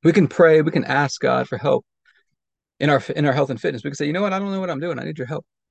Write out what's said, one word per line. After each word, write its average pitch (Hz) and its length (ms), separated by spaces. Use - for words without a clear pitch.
We 160 80
can 175 160
pray, 160 340
we 156 80
can - 140
ask 139 360
God 127 280
for 123 80
help 131 300
in 147 120
our, 139 120
in 151 80
our 143 80
health 139 160
and 123 120
fitness. 139 220
We 143 80
can 143 60
say, 147 100
"You 151 60
know 185 100
what? 190 120
I 190 40
don't 196 140
know 190 80
what 185 100
I'm 135 100
doing. 139 180
I 120 60
need 156 140
your 127 80
help." 147 200